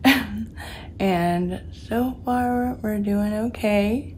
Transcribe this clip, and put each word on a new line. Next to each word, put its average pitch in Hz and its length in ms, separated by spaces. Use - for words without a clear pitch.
<laughs> 269 100
And 180 600
so 247 520
far, 247 560
we're 214 180
doing 208 360
okay. 214 840